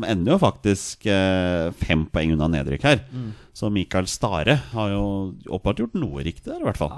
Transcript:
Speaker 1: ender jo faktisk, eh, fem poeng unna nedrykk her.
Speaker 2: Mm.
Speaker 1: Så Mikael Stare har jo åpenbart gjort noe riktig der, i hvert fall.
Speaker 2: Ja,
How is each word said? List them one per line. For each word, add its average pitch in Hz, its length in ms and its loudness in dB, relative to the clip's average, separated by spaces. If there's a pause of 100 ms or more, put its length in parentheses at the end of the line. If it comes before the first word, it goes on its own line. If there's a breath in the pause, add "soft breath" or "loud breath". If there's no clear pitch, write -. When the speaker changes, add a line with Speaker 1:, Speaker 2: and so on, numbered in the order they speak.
Speaker 1:
ender 98 260 2
jo 190 60 4
faktisk, - 680 0
eh, 92 640 2
fem 80 400 0
poeng 80 220 2
unna 76 140 2
nedrykk 69 360 0
her. 143 140 4 (160)
Speaker 2:
Mm. 123 180 -8 (220 loud breath)
Speaker 1:
Så - 180 -4
Mikael 95 360 0
Stare 101 480 0 (160)
har 110 180 -2
jo 98 440 -2 (140)
åpenbart 98 300 -2
gjort 226 180 -4
noe 71 280 -4
riktig - 220 -6
der, 339 160 -8
i - 20 -4
hvert 117 140 -2
fall. - 120 -2
Speaker 2:
Ja, - 80 -10